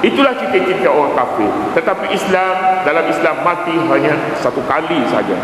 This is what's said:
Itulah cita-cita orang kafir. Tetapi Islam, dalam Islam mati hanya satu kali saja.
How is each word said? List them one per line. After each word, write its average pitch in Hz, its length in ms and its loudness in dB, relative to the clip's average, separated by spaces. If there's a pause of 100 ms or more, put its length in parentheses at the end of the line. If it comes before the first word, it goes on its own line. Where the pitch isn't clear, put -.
Itulah 254 320 2
cita-cita 180 560 0
orang 139 240 2
kafir. 117 340 0 (220)
Tetapi 190 400 -2
Islam, 185 420 0 (300)
dalam 160 240 2
Islam 165 320 0
mati 170 320 0
hanya 151 420 2 (220)
satu - 320 -2
kali 160 400 -2
saja. 101 360 -2